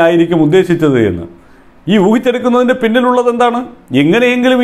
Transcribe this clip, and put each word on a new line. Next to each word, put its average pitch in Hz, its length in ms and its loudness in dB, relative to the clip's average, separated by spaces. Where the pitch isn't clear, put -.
ആയിരിക്കും 170 400 0
ഉദ്ദേശിച്ചത് 156 540 0
എന്ന്. 85 160 -6
ഈ - 20 2
ഊഹിച്ചെടുക്കുന്നതിൻ്റെ 247 760 0
പിന്നിലുള്ളത് 247 500 0
എന്താണ്? 240 280 -2
എങ്ങനെയെങ്കിലും 247 600 0